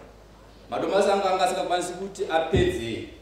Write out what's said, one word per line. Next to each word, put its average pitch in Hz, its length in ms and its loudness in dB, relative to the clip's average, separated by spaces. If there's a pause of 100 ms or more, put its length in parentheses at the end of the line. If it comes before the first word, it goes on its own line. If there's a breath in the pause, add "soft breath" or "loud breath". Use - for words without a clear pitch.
(720)
Madomasi 202 400 2
anga 196 200 2
anga 185 140 2
asingakwanisi 175 480 0
kuti 190 380 -8
apedze 165 800 0 (140)